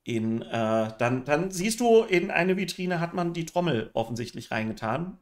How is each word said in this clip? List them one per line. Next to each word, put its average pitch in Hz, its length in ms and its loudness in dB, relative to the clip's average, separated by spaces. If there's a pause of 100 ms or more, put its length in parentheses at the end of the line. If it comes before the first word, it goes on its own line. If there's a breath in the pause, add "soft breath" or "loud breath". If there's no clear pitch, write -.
In, 113 360 -2
äh, 113 560 0
dann, 127 280 0
dann 160 260 0
siehst 202 300 -2
du, 226 220 8
in 190 280 2
eine 185 240 2
Vitrine 180 460 -2
hat 170 120 -2
man 175 200 -2
die 170 120 -4
Trommel 160 480 0
offensichtlich 117 580 -6
reingetan, 113 720 -4